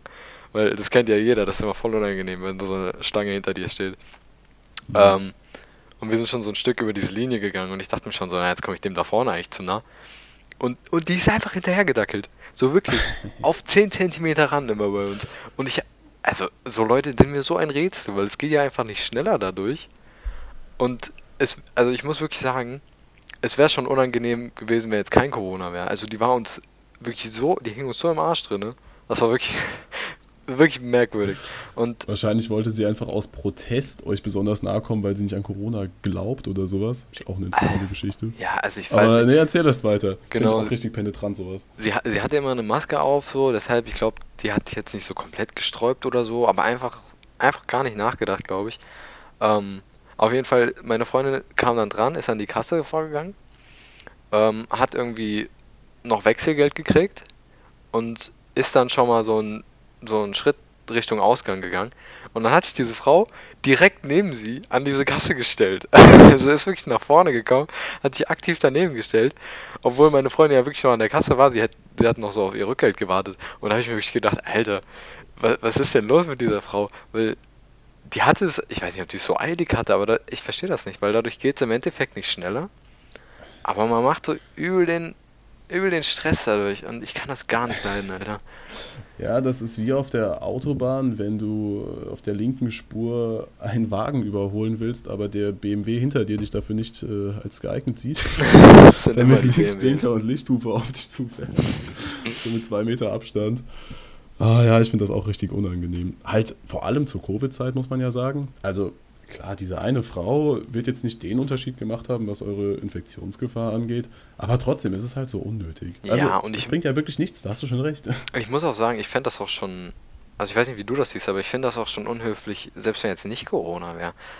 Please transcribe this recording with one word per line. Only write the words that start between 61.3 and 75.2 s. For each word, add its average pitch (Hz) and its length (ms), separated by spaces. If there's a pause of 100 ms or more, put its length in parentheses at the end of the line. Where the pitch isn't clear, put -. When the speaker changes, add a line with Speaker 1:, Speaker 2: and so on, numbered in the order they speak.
Speaker 1:
gegangen. 92 300 (420)
Und 113 100
dann 117 100
hatte 175 140
ich - 60
diese 117 220
Frau 170 320 (380)
direkt 147 400
neben 156 300
sie 113 340
an 135 160
diese 139 200
Kasse - 300
gestellt. 98 580
<laughs> - 40 (340)
Also 135 180
ist 147 160
wirklich 190 220
nach 117 140
vorne 160 320
gekommen, 127 340 (360)
hat 139 120
sich - 140
aktiv 170 300
daneben 151 360
gestellt, 113 400 (480)
obwohl 139 280
meine 135 180
Freundin 147 300
ja 123 60
wirklich 147 180
noch 131 100
an 113 60
der 110 100
Kasse 147 280
war. 135 140
Sie 113 100
hat, 113 100 (280)
sie 113 80
hat 113 100
noch 107 140
so 104 120
auf 98 120
ihr 104 120
Rückgeld 113 300
gewartet. 95 400 (220)
Und 107 100
da 107 60
hab 120 60
ich 117 60
mir 117 80
wirklich - 180
gedacht: 110 320
„Alter, 104 360 (560)